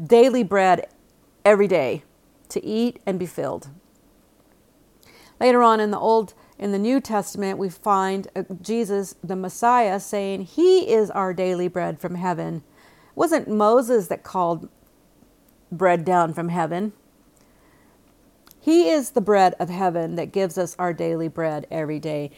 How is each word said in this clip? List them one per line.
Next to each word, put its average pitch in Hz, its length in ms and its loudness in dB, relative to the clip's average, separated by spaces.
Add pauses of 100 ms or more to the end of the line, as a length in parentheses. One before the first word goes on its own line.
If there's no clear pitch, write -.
daily 233 380 6
bread 185 460 2 (560)
every 202 240 6
day 143 340 0 (460)
to - 160 -6
eat 233 420 -2
and 190 100 -2
be 180 100 -6
filled. 143 420 -8 (1700)
Later 247 240 4
on 226 160 6
in 208 140 0
the - 80 -4
Old, 220 340 0 (240)
in 202 140 -4
the 196 80 -2
New 247 200 0
Testament, 202 580 -6
we 196 100 -4
find, 190 680 -2
uh, 185 80 -6 (180)
Jesus, 202 640 -4
the 185 140 -6
Messiah, 202 640 0
saying, 196 460 -6
"He 359 460 2
is 214 200 2
our 190 200 -2
daily 180 360 -2
bread 170 320 -4
from 180 160 -8
heaven." 165 480 -6 (460)
It - 60 -18
wasn't 311 300 0
Moses 220 640 2
that - 160 -6
called 170 440 -4 (1040)
bread 175 340 2
down 170 300 2
from 170 140 -6
heaven. 175 440 -4 (1700)
He 330 280 4
is 302 220 0
the 233 100 -2
bread 190 380 4
of 170 100 -4
heaven 175 460 -2
that 165 180 -6
gives 190 240 -2
us 180 220 -4
our 180 160 -2
daily 165 340 -4
bread 151 420 -6
every 151 300 -6
day. 147 380 -6